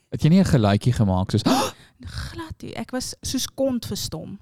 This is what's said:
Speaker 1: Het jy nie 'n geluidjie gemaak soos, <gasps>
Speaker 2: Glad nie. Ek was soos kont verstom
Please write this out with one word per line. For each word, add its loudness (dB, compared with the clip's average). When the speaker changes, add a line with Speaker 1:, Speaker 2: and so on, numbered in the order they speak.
Speaker 1:
Het -6
jy 6
nie 8
'n 6
geluidjie 4
gemaak 2
soos, 2
<gasps> 2
Speaker 2:
Glad -10
nie. -12
Ek -8
was -6
soos -4
kont -2
verstom -8